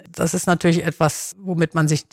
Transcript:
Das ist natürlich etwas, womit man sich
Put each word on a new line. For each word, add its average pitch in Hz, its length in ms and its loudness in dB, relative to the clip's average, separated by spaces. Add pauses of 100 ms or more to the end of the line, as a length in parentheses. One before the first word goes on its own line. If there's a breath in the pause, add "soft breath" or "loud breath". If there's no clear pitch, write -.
(140)
Das 170 200 -2
ist 180 140 -4
natürlich 170 380 2
etwas, - 520 -2
womit 175 380 -2
man 156 140 2
sich 151 240 0